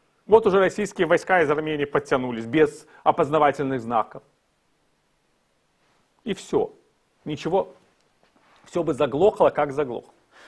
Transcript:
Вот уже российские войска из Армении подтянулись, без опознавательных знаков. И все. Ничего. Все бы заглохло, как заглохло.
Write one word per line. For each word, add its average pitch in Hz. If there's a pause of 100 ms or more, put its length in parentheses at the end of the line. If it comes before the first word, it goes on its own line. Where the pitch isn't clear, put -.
(260)
Вот 220
уже 190
российские 190
войска 170
из 147
Армении 151
подтянулись, 127
без 147 (160)
опознавательных 143
знаков. 113 (2000)
И 208
все. - (520)
Ничего. 160 (880)
Все 170
бы 156
заглохло, 147
как 147
заглохло. 131 (360)